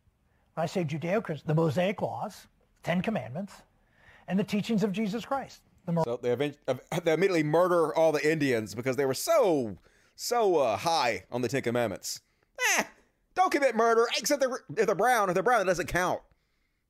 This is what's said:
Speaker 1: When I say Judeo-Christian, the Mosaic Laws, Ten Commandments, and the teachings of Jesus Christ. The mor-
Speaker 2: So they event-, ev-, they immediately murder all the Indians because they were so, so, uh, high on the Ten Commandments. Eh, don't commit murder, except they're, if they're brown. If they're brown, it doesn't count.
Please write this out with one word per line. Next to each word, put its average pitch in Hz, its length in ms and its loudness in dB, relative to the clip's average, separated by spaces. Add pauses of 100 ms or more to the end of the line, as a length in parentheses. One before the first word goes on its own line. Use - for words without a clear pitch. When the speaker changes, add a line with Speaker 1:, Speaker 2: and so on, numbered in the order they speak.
(540)
Speaker 1:
When 160 100 -4
I - 20 0
say 175 180 -2
Judeo-Christian, 165 640 -4
the 151 80 0
Mosaic 165 480 0
Laws, 151 460 -8 (340)
Ten 175 180 -2
Commandments, 160 520 -6 (760)
and 185 100 0
the 208 60 0
teachings 208 400 -2
of 202 80 -2
Jesus 214 320 -4
Christ. - 380 -8 (220)
The 170 80 -4
mor- 165 120 0
Speaker 2:
So 117 120 -2
they 123 140 -2
event-, 139 260 -2 (120)
ev-, 127 120 -2 (240)
they 165 80 4
immediately 170 300 4
murder 165 520 2
all 160 180 4
the 147 180 0
Indians 120 440 0
because 120 220 -4
they 143 80 0
were 131 100 0
so, 165 640 2 (360)
so, 202 420 0
uh, 120 200 2
high 127 540 -2
on 123 120 -4
the 120 60 -2
Ten 135 140 -2
Commandments. 117 580 -4 (560)
Eh, - 80 0 (500)
don't 370 160 2
commit 277 240 2
murder, 226 320 4 (100)
except 277 240 0
they're, 233 200 -2 (160)
if 202 100 2
they're 202 80 0
brown. 208 340 2
If 175 60 -2
they're 185 80 2
brown, 233 200 2
it - 20 -2
doesn't 175 240 0
count. 170 320 -2 (680)